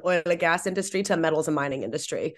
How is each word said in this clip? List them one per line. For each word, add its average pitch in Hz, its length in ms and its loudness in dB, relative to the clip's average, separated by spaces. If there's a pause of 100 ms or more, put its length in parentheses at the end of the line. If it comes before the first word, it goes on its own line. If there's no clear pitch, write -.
oil 175 220 4
and 170 120 2
gas 170 280 2
industry 190 380 -2
to 202 100 0
a - 20 2
metals 160 320 2
and 156 60 2
mining 139 280 -2
industry. 117 560 -6